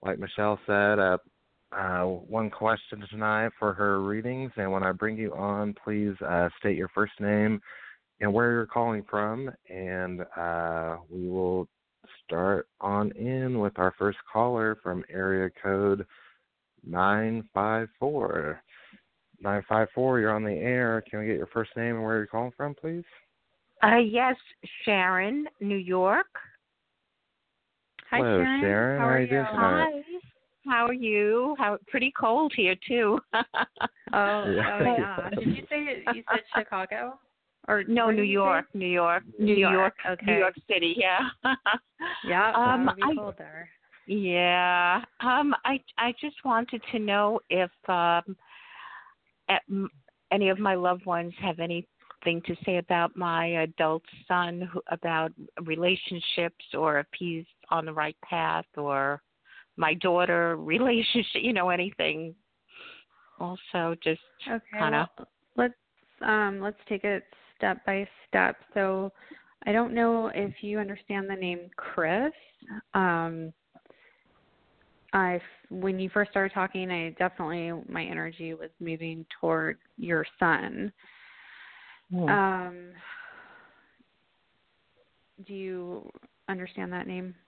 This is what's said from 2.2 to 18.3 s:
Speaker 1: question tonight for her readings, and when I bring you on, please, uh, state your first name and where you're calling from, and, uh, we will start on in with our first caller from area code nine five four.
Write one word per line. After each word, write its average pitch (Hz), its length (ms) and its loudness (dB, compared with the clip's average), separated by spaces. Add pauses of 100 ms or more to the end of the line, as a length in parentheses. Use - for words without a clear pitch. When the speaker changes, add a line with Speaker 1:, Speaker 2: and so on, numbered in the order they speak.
Speaker 1:
question 107 600 -2
tonight 107 500 0
for 107 140 2
her 98 280 2
readings, 117 540 -4
and 98 160 -2
when 95 120 0
I 92 100 2
bring 110 240 -2
you 110 160 -4
on, 101 500 -2
please, 104 380 -2
uh, 87 260 2 (120)
state 101 180 0
your 92 120 -2
first 104 300 0
name 104 420 2 (600)
and 104 100 0
where 120 200 4
you're 117 140 2
calling 113 440 -2
from, 110 420 -2 (180)
and, 92 520 -6 (160)
uh, 82 600 -2 (120)
we 90 180 -6
will 90 400 0 (560)
start 90 440 0 (120)
on 101 320 0
in 127 480 -2
with 101 180 0
our 92 200 4
first 98 200 0 (140)
caller 113 500 0
from 90 280 -6
area 95 400 0 (120)
code 98 440 2 (840)
nine 104 560 0 (100)
five 110 360 0 (100)
four. 98 640 -2 (800)